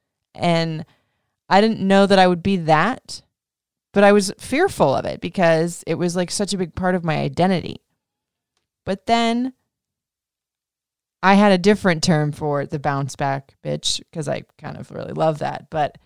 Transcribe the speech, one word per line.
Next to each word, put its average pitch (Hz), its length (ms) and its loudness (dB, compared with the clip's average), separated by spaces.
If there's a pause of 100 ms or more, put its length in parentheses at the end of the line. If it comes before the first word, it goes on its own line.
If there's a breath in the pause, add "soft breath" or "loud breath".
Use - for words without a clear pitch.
(340)
And 165 520 -2 (600)
I 190 120 4
didn't 220 200 0
know 196 260 4
that 190 140 4
I 185 80 6
would 175 160 -2
be 196 140 0
that, 160 640 -2 (680)
but 202 120 4
I 202 80 8
was 202 260 2
fearful 254 560 0
of - 100 -4
it 69 160 -8
because 170 640 0
it 160 120 -4
was, 170 180 -4
like, 180 160 -4
such 202 240 -4
a 185 40 -4
big 175 180 -8
part 185 180 0
of 175 80 -2
my 160 160 -2
identity. 156 600 -2 (1040)
But 190 220 -6
then 233 460 0 (1700)
I 190 100 6
had 208 160 6
a 190 80 4
different 185 460 2
term 151 260 2
for 147 360 -4
the 151 120 -8
bounce 139 380 -4
back 139 480 -6
bitch - 360 -4 (120)
'cause 147 160 -8
I 131 160 -8 (140)
kind - 180 -14
of - 160 -16
really - 200 -12
love 156 280 -2
that. 143 300 -8
But 147 360 -6